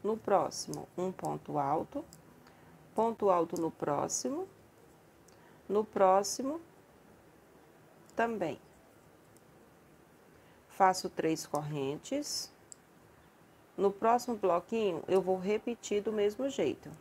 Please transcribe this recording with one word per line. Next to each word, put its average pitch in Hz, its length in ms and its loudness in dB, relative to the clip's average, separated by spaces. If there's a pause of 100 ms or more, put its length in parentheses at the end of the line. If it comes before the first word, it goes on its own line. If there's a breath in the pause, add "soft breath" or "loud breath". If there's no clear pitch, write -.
No 220 140 -2
próximo, 151 680 0 (100)
um 185 140 -4
ponto 151 480 -6
alto, 165 440 -2 (920 loud breath)
ponto 214 340 2
alto 170 300 2
no 160 100 0
próximo, 165 800 -4 (1200 loud breath)
no 208 160 2
próximo 202 760 2 (1600)
também. 214 440 -2 (2000 loud breath)
Faço 185 400 2
três 160 380 -2
correntes. 151 1040 -4 (1300)
No 196 140 2
próximo 233 440 0
bloquinho, 196 720 0
eu 190 140 4
vou 185 160 0
repetir 208 640 -2
do 220 100 -2
mesmo 208 380 0
jeito. 175 520 -2